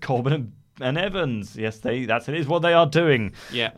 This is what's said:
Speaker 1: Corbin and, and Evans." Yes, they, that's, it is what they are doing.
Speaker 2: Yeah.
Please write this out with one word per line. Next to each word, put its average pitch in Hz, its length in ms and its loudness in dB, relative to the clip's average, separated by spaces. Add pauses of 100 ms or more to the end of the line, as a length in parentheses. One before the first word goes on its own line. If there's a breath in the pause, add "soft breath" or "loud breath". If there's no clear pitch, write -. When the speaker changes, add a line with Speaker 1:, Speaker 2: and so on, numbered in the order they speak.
Speaker 1:
Corbin 127 320 0
and, 127 200 -2 (280)
and 131 180 -2
Evans." 165 580 -4
Yes, 110 220 -4
they, 123 280 -4
that's, 113 220 -2
it 143 60 -4
is 160 140 -4
what 170 100 0
they 170 140 2
are 170 140 6
doing. 143 460 2 (200 loud breath)
Speaker 2:
Yeah. 117 260 -2